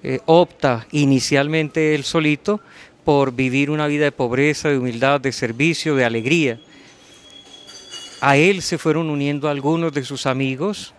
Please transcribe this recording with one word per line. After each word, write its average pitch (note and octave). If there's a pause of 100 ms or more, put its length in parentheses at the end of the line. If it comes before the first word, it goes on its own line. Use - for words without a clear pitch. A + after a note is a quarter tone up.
eh, C3
opta D3+
inicialmente D3
él C#3
solito D#3+ (420)
por C#3
vivir C3
una D3+
vida D3
de C#3+
pobreza, C#3
de C#3+
humildad, B2+
de C3
servicio, C#3
de B2+
alegría. A#2 (1600)
A C#3
él F3+
se -
fueron D#3+
uniendo C#3+
algunos D3+
de C#3
sus C3
amigos C3+